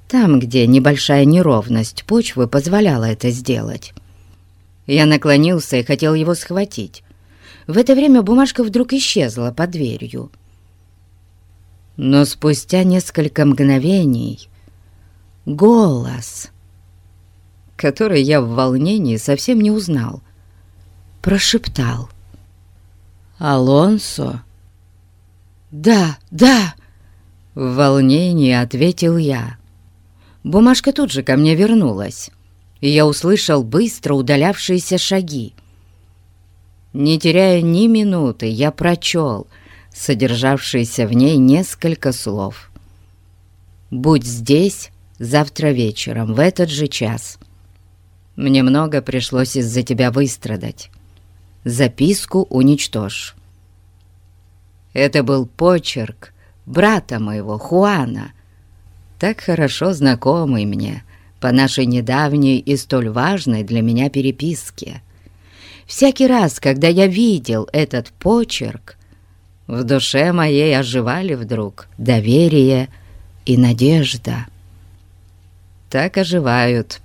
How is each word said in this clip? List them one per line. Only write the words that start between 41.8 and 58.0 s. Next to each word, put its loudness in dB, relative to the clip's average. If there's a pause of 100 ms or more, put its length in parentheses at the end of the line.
слов. -8 (1200)
«Будь 0
здесь 0 (260)
завтра -2
вечером, -4
в 2
этот 0
же -4
час. -8 (960)
Мне 2
много 0
пришлось -4
из-за -2
тебя -2
выстрадать. -6 (720)
Записку -2
уничтожь». -2 (1600)
Это 0
был -2
почерк -4 (320)
брата 0
моего, -6
Хуана, -2 (880)